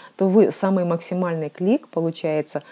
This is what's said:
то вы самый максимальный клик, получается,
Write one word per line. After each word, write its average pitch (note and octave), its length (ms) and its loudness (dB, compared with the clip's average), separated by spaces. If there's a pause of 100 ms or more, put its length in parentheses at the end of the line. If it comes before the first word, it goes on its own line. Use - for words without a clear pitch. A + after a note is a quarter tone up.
(160)
то F#3+ 120 2
вы G3 220 6
самый F#3+ 340 0
максимальный E3+ 640 -4
клик, G3+ 400 -2
получается, D#3 840 -4